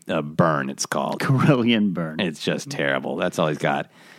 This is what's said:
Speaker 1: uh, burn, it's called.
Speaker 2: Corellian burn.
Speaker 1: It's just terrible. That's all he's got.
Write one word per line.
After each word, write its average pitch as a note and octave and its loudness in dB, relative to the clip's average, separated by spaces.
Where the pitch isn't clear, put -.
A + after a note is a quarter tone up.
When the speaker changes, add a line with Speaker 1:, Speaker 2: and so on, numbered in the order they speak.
Speaker 1:
uh, E2 -2
burn, D2+ 0
it's - -6
called. C2 -2
Speaker 2:
Corellian A#2+ 4
burn. E2 -4
Speaker 1:
It's F#2 -4
just D2 -2
terrible. C2+ -2
That's F2+ -2
all E2 2
he's D2+ -2
got. C#2+ -2